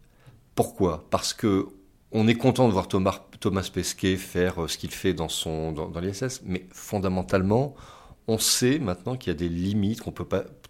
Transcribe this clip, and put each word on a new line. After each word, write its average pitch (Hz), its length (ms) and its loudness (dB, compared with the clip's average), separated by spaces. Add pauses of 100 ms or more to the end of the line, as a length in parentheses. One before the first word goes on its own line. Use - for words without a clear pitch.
(540)
Pourquoi ? 85 560 2
Parce - 220 0
que 101 360 2 (440)
on 110 160 4
est 120 60 6
content 123 340 4
de 110 40 4
voir 92 160 0
Thomas, 95 340 0 (180)
Thomas 95 320 0
Pesquet 95 440 0
faire, 90 480 -2
euh, 78 40 -4
ce - 80 -6
qu'il - 140 -10
fait 95 240 0
dans 80 140 -4
son, 80 440 -4
dans, 78 160 -6
dans 85 120 -8
l'I 90 80 -2
S 101 140 -6
S, 127 220 -6
mais 92 280 -4
fondamentalement, 98 1000 0 (520)
on 110 120 2
sait 131 400 2
maintenant 120 380 -4
qu'il 131 140 -6
y 82 60 -2
a - 20 -6
des 85 100 0
limites, 98 520 0
qu'on 92 120 -6
peut 90 120 -8
pas 92 200 -2 (260)